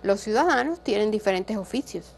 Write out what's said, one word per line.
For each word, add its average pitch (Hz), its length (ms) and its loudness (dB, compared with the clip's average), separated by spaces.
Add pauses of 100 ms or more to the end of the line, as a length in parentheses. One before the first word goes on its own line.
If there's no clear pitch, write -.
Los 196 180 2
ciudadanos 277 580 2
tienen 214 320 0
diferentes 202 460 0
oficios. 196 600 -6